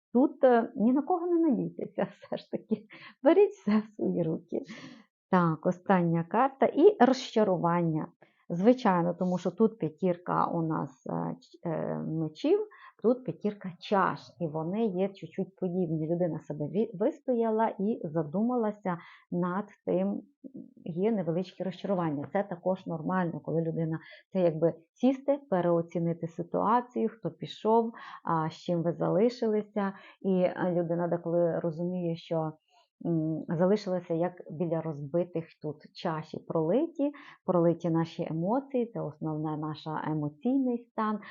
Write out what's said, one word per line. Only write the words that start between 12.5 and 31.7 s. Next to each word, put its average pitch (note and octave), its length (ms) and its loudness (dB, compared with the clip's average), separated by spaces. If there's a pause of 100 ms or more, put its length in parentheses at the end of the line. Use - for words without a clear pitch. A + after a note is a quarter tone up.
тут B3+ 200 2
п'ятірка G#3 560 -6
чаш. F3 400 0 (200)
І E3+ 80 -2
вони E3 380 -2
є G3 240 0
чуть-чуть F#3 460 -10
подібні. E3+ 520 -2
Людина E3+ 320 0
себе D3+ 260 -6
ві-, G#3 320 -4
вистояла A3+ 720 0 (120)
і G#3+ 240 -2
задумалася F#3+ 920 -2 (340)
над F3+ 340 -2 (200)
тим, F#3+ 360 0 (640)
є F#3 260 0
невеличке F3+ 520 -2
розчарування. F3 720 -4
Це G3 100 0
також F#3 420 -4
нормально, E3+ 540 -2
коли D#3 220 -2
людина, D#3+ 380 -2 (340)
це F#3 80 0
якби D#3+ 320 2 (200)
сісти, C#4 460 0 (100)
переоцінити E3+ 760 0
ситуацію, A3 840 -2
хто E3+ 220 -8
пішов, A3+ 640 0 (300)
а, D#3+ 260 0
з - 40 -14
чим E3+ 300 -2
ви E3 100 0
залишилися. G#3 1000 0 (280)
І, F#3 200 2
е, F3+ 340 0
людина E3+ 320 0
деколи E3+ 520 0
розуміє, E3+ 560 -2